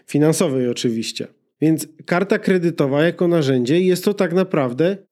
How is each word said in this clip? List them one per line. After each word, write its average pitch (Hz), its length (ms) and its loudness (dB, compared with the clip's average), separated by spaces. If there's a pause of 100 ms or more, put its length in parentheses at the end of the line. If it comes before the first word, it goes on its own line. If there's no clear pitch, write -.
finansowej 147 640 0
oczywiście. 113 580 -4 (340)
Więc 156 260 2 (180)
karta 196 340 0
kredytowa 160 640 0
jako 170 240 0
narzędzie 139 540 2
jest 185 240 0
to 208 80 2
tak 180 200 -2
naprawdę 170 640 0 (140)